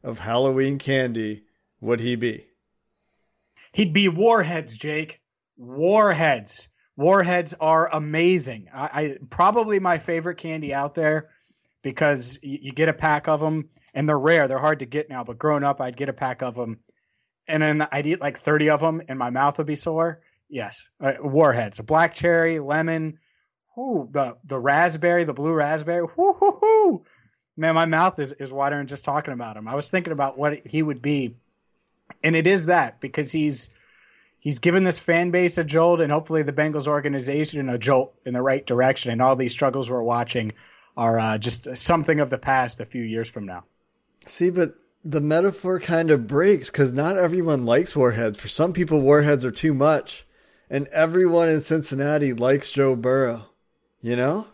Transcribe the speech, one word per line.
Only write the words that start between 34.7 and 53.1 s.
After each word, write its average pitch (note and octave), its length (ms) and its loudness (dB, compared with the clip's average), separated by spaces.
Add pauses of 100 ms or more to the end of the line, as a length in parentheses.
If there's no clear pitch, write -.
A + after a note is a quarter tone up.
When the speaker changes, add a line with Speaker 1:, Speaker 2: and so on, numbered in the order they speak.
Speaker 2:
this F3 140 0
fan E3+ 340 0
base F3 260 2
a E3 60 -2
jolt, E3 360 4
and D3 120 2
hopefully D#3 300 0
the C#3+ 100 -4
Bengals D3+ 340 -2
organization C#3+ 840 -2
a B2 100 -4
jolt C3 360 2 (100)
in B2 100 -8
the B2 80 -2
right C#3 220 0
direction, B2+ 460 0
and A#2 100 -2
all C3 160 4
these B2 160 -4
struggles C3 380 -2
we're B2 120 -2
watching A#2 500 -2 (440)
are, A2+ 220 2
uh, A2 200 0
just A#2+ 380 -8
something D#3+ 440 2
of C3+ 100 0
the B2+ 80 -4
past C3 420 -2
a G#2+ 40 -8
few B2 180 -10
years A2+ 260 -4
from G#2 180 -12
now. F2+ 180 -14 (600)
Speaker 1:
See, F3 240 0
but F3 240 0 (300)
the D#3 160 -2
metaphor F3+ 600 0
kind E3 300 0
of B2+ 160 4
breaks D3 440 2
'cause C3+ 220 2
not D#3 240 0
everyone E3 480 2
likes B2+ 320 2
Warheads. A#2 420 2
For G#2 100 -14
some E3 240 0
people, D#3+ 280 2
Warheads D3 440 4
are B2+ 80 -2
too D#3 220 0
much, C#3+ 500 0 (460)
and C#3 180 -2
everyone E3 600 4
in D#3 120 2
Cincinnati D3 720 -2
likes B2+ 380 0
Joe C3+ 240 2
Burrow, A#2+ 520 0 (540)